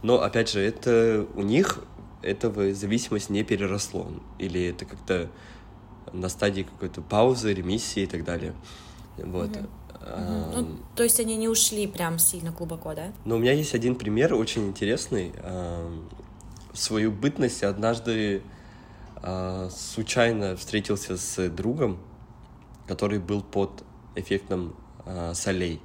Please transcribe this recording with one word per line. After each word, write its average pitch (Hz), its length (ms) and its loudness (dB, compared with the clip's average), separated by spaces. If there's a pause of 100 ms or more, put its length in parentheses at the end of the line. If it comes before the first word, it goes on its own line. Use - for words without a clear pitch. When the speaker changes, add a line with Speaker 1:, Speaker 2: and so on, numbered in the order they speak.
Speaker 1:
но, 117 200 6
опять 104 280 4
же, 101 100 2
это 113 720 4
у 98 80 -2
них 127 380 4 (420)
этого 101 520 2
зависимость 104 560 0
не 104 120 2
переросло. 98 640 0 (320)
Или 90 260 -2
это 87 200 -4
как-то 87 440 -2 (840)
на 92 160 -2
стадии 98 340 2
какой-то - 400 -6
паузы, 113 520 4
ремиссии 92 480 0
и 95 40 2
так 82 180 -4
далее. 85 280 -4 (680)
Вот. 90 320 -4
Speaker 2:
Мгм. 214 180 -6 (340)
Speaker 1:
Ам. - 480 -4
Speaker 2:
Мгм. - 40 -4
Ну, 165 240 -4 (180)
то 233 60 4
есть 233 180 6
они 220 160 0
не 220 120 2
ушли 214 380 4
прям 165 320 -2
сильно 165 340 2
глубоко, 165 420 -6
да? 170 180 -8 (120)
Speaker 1:
Но 113 120 2
у - 20 4
меня 123 140 6
есть 151 220 2
один 117 220 4
пример 120 380 4
очень 110 340 2
интересный. 98 640 0 (100)
Ам, 85 680 -6 (640)
в - 60 -10
свою 110 340 2
бытность 127 520 0
однажды, 107 800 2 (800)
а, 92 480 -4
случайно 107 880 2
встретился 101 600 -2
с - 320 -2
другом, 104 480 0 (920)
который 101 300 0
был 98 240 -2
под 98 280 0 (460)
эффектом, 90 580 -2 (300)
а, 87 300 -4
солей. 90 500 0